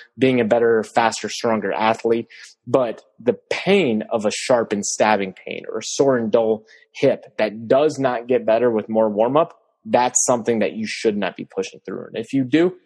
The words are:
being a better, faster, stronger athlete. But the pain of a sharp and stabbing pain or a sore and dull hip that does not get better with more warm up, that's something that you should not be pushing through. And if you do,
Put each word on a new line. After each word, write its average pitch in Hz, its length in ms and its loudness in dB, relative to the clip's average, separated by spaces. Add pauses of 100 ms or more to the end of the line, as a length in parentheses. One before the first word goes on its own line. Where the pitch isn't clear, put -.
(180)
being 127 240 2
a 113 40 2
better, 113 380 2
faster, 110 460 -2
stronger 107 420 -2
athlete. 113 560 0 (400)
But 123 360 0 (160)
the 113 180 -2 (140)
pain 160 600 0
of 107 140 0
a 101 60 0
sharp - 420 0
and 101 100 -2
stabbing 101 500 0
pain - 380 -14
or - 80 -6
a 110 40 -10
sore 139 340 2
and 113 140 -2
dull 110 340 0 (260)
hip - 460 -2
that 110 300 -4
does 139 320 2
not 123 280 -2
get 120 200 2
better 117 240 4
with 107 180 -2
more 110 200 2
warm 113 280 2
up, 165 220 -2 (260)
that's 120 400 2
something 117 340 0
that 107 140 -2
you 107 140 -6
should 107 300 -2
not 95 200 -4
be 101 80 -10
pushing - 400 -10
through. 95 220 -10
And - 100 -12
if 113 160 -8
you 135 100 0
do, 160 320 2 (100)